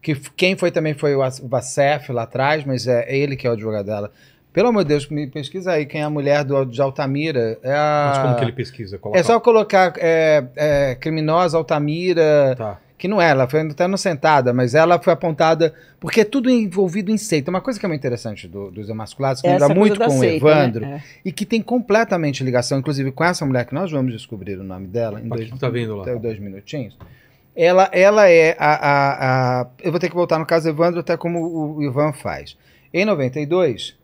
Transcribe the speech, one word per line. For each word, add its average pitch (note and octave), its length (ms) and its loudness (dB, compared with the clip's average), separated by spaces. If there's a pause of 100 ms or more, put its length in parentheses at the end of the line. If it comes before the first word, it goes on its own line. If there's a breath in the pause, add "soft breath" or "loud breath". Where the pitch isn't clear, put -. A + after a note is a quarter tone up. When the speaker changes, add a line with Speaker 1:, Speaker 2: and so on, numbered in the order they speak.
Speaker 1:
Que D#3 120 -4
f-, - 220 -8
quem F#3 220 0
foi F3+ 140 0
também D#3 240 -2
foi D3 200 -2
o C3+ 80 0
As-, C3 180 -4
o C#3 80 -14
Vacef C#3 640 -2
lá A#2 100 -4
atrás, C#3 420 -2
mas B2 220 -4
é B2 280 0
ele C#3 220 -2
que C3 100 -6
é A#2+ 40 2
o - 20 0
advogado G#2+ 320 -4
dela. G#2 260 -6 (400 soft breath)
Pelo G3+ 180 2
amor G#3 160 2
de D3 40 -4
Deus, D3 200 0
me D3 180 -6
pesquisa F3 460 -8
aí D3+ 120 0
quem D3+ 160 -8
é D3+ 40 -4
a D3+ 60 -4
mulher C#3+ 340 0
do, C3+ 200 0
de A#2+ 160 -8
Altamira. C3+ 800 -2
É C3+ 120 -2
a D3 400 2
Speaker 2:
Mas C3+ 80 0
como B2 140 2
que A#2 80 0
ele A#2 80 -2
pesquisa? G#2 460 -10
Coloca C#3 220 0
Speaker 1:
É - 20 2
só A#3 160 4
colocar, G#3+ 600 4
é, D#3+ 460 4 (120)
é, C#3+ 380 0
criminosa D#3+ 640 0
Altamira, D3+ 1000 2
Speaker 2:
Tá. G#2+ 220 -8 (180)
Speaker 1:
que F#3 120 -6
não D#3 120 0
é, D#3+ 100 6
ela C3 180 2
foi D3+ 140 0
até D#3+ 240 -2
inocentada, D#3 640 2
mas B2+ 240 0
ela E3+ 240 4
foi F3 120 2
apontada, D#3+ 600 0 (240 soft breath)
porque F3 220 0
é G#3+ 40 6
tudo A#3+ 260 -2
envolvido G3 600 0
em A3 60 0
seita. D#3+ 340 -2
Uma F3+ 100 -2
coisa G#3+ 200 -6
que - 60 -8
é - 20 -2
muito D3+ 120 -4
interessante A#2 460 -6
do, G2 240 -12
dos G2+ 180 -12
Emasculados, B2 540 -4
que F3 60 2
Speaker 3:
Essa C#3+ 180 4
Speaker 1:
lembra D3+ 80 4
Speaker 3:
coisa F#3 60 4
Speaker 1:
muito G#3 180 4
Speaker 3:
da A3 80 2
Speaker 1:
com C#3+ 100 2
o C3 40 2
Speaker 3:
seita, A#2+ 240 2
né? D3+ 80 8
Speaker 1:
Evandro, B2 320 2
Speaker 3:
É. C#3+ 180 -10 (220 loud breath)
Speaker 1:
e F#3+ 80 -6
que - 120 -6
tem A3+ 160 -2
completamente G3 840 0
ligação, B2+ 340 0
inclusive, C3+ 320 -4
com D#3+ 140 -4
essa F3 200 0
mulher B2+ 200 0
que - 100 -10
nós E3+ 160 -4
vamos C3 220 -2
descobrir G2+ 460 -12
o F#2+ 40 -12
nome F#2+ 240 -12
dela G#2+ 340 -4
em A#2 120 -12
Speaker 2:
Aqui A2+ 140 -6
Speaker 1:
dois, B2 120 -16
Speaker 2:
tá - 100 -4
vendo A#2 280 -4
lá. G2 80 -12
Speaker 1:
tem B2 140 -6
dois A2 200 -6
minutinhos. G2+ 580 -12 (600 soft breath)
Ela, F#3 360 4
ela G3+ 360 6
é E3 300 6
a, D3+ 160 2
a, C3+ 880 0
a, B2 40 -6 (160)
eu F3+ 100 -4
vou F3 80 -2
ter F3 80 -4
que E3 60 -8
voltar E3+ 240 0
no D#3+ 80 -4
caso E3 220 0
Evandro, E3+ 320 0
até F3+ 160 -4
como E3+ 240 -6
o, D#3 360 -6
o D3+ 60 -4
Ivan D3 300 -2
faz. C#2+ 440 -10 (360 soft breath)
Em F3+ 120 0
noventa C#3+ 340 -2
e D3 80 -4
dois D3+ 580 -2